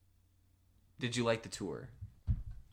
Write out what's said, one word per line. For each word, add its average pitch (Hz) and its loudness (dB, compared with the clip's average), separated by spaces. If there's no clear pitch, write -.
did 120 -2
you 120 6
like 113 6
the 101 -10
tour? 80 -4